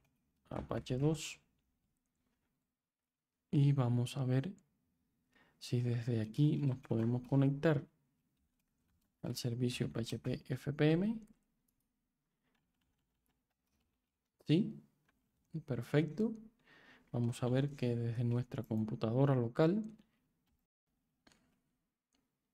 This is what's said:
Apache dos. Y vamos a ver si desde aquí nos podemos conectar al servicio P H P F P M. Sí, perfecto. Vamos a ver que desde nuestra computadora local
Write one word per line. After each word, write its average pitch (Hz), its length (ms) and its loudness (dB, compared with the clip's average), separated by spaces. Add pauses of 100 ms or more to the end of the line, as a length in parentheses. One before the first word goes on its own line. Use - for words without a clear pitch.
(500)
Apache - 480 -6
dos. 151 400 -2 (2250)
Y 143 180 6
vamos 123 460 2
a 135 80 -2
ver 131 280 0 (1080)
si 123 200 -2
desde 120 400 0
aquí 147 420 2
nos 131 160 0
podemos 117 500 -2
conectar 139 580 2 (1400)
al 123 140 -6
servicio 120 560 -4
P 117 80 -6
H 113 180 -6
P 127 300 -6
F 139 240 -6
P 147 180 4
M. 208 300 0 (3250)
Sí, - 380 0 (840)
perfecto. 147 680 -2 (840)
Vamos 120 260 -2
a 123 60 0
ver 135 280 0
que 120 200 -2
desde 117 280 -2
nuestra 120 380 -2
computadora 113 720 0
local 160 560 2 (2750)